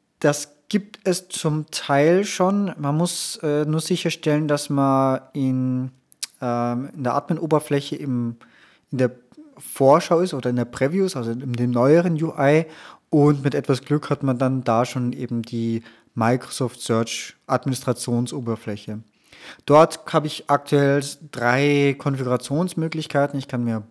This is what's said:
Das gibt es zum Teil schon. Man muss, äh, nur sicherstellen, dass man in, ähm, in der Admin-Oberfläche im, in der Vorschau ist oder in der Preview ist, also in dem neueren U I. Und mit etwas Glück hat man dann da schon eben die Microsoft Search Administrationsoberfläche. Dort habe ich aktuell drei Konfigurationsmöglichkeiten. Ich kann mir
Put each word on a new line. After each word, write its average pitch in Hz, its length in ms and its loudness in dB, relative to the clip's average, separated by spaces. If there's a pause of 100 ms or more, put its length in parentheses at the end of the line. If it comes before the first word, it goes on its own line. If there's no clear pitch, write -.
(180)
Das 147 320 0 (180)
gibt - 360 -4
es 180 240 -2
zum 151 420 -2
Teil 160 540 2
schon. 196 540 0
Man 147 180 -2
muss, - 460 -2
äh, 151 220 0
nur 156 160 0
sicherstellen, 156 680 -2
dass 147 220 -2
man 135 500 2 (140)
in, 131 580 -2 (480)
ähm, 120 560 -4
in 143 80 -8
der 123 100 0
Admin-Oberfläche 151 840 -2
im, 120 400 -4 (540)
in 135 80 -4
der 127 140 2 (440)
Vorschau 160 640 4
ist 180 140 -2
oder 127 160 -4
in 123 60 0
der 120 80 0
Preview 151 400 0
ist, 180 120 -4
also 117 140 -4
in 127 220 -6
dem 120 180 0
neueren 151 500 4
U 160 160 -4
I. 151 300 4 (420)
Und 147 360 4
mit 139 100 0
etwas 139 280 0
Glück - 280 -2
hat 143 140 -2
man 131 140 0
dann 131 260 -2
da 117 200 2
schon 123 280 -4
eben 117 300 -6
die 113 400 -4 (340)
Microsoft 120 640 -2
Search - 560 -4 (100)
Administrationsoberfläche. 120 1500 -4 (680)
Dort 156 460 6
habe 151 140 2
ich - 220 -8
aktuell 143 560 2 (280)
drei 139 640 2
Konfigurationsmöglichkeiten. 143 1400 -2
Ich 131 100 -8
kann 120 160 -4
mir 113 260 -2